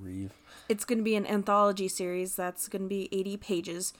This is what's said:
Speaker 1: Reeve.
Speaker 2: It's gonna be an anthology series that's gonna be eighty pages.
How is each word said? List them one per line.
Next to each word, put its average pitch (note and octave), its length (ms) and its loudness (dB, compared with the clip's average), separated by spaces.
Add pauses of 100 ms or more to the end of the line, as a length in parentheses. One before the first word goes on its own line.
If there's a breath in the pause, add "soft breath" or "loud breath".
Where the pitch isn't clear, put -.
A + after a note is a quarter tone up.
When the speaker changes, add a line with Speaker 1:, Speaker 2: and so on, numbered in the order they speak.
Speaker 1:
Reeve. F#2+ 320 -8 (360 loud breath)
Speaker 2:
It's G#3+ 160 0
gonna A3+ 180 2
be G#3+ 140 2
an G3+ 100 0
anthology G3+ 640 4
series F#3 480 -2
that's F3+ 320 -4
gonna G3 180 -4
be G3 260 -2
eighty G3 240 0
pages. F3 640 -4